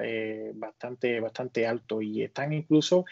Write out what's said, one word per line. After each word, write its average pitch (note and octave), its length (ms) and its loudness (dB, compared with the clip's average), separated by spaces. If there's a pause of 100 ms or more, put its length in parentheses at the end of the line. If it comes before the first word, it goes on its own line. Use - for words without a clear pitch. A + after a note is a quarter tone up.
eh, A2 540 -4
bastante, A#2+ 640 -2
bastante A2+ 480 -2
alto A2+ 340 -2
y A2 220 -2
están C#3 300 -4
incluso, D#3 580 4